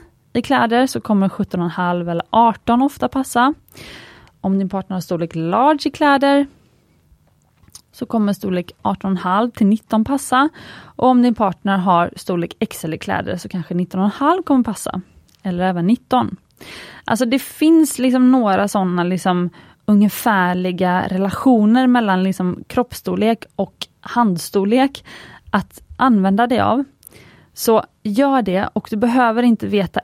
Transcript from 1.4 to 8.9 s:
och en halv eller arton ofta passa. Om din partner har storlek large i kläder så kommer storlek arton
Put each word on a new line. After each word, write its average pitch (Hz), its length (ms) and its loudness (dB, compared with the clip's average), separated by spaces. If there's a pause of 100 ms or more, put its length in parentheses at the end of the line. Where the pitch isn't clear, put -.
och 175 60 0
en 170 60 -4
halv 175 380 -2
eller 170 200 -4
arton 233 520 2
ofta 277 260 -2
passa. 262 460 0 (880)
Om 196 180 0
din 190 100 -4
partner 190 260 -8
har 180 60 -4
storlek 170 340 -6
large 226 520 0
i 277 40 -6
kläder 277 560 2 (1400)
så - 140 -10
kommer 208 280 -2
storlek 180 380 -6 (100)
arton 196 300 -4